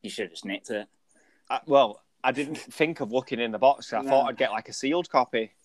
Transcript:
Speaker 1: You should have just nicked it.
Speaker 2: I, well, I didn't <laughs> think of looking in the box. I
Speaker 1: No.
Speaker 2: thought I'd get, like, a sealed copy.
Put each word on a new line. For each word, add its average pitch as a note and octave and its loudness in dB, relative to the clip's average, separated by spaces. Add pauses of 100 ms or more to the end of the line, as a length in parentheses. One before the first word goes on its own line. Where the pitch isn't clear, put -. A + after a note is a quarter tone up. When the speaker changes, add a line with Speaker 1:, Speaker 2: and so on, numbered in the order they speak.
Speaker 1:
You G#2 -12
should G2+ -8
have E2+ -12
just - -16
nicked G2 -8
it. G#2+ -6 (640)
Speaker 2:
I, B2+ -2
well, C3 4 (200)
I C3 2
didn't C#3+ -4
<laughs> - -16
think D#3+ -2
of A2 -6
looking B2+ -2
in A#2 -2
the G#2+ -6
box. C3+ 4
I A2 -2
Speaker 1:
No. C3+ -4
Speaker 2:
thought C3+ 4
I'd A#2+ -6
get, A#2+ 0
like, A2 -6
a - -14
sealed D#3+ -2
copy. B2 0 (120)